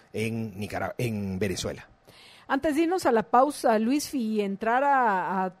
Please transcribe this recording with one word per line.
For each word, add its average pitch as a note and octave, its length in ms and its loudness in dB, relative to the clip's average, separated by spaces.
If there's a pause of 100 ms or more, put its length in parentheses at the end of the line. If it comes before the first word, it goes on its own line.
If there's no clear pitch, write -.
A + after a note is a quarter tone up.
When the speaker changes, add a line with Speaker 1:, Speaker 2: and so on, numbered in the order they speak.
(120)
Speaker 1:
En A2 440 -4
Nicara-, F#2+ 420 -6
en G2+ 420 -4
Venezuela. F#2+ 480 -4 (600)
Speaker 2:
Antes C#4 280 0
de E4 60 2
irnos E4+ 240 0
a B3 60 4
la A3 120 4
pausa, C4 560 4
Luisfi, C4+ 400 0
y A3 200 -2
entrar A3 440 0
a, G3 580 2
a F#3 80 -2 (100)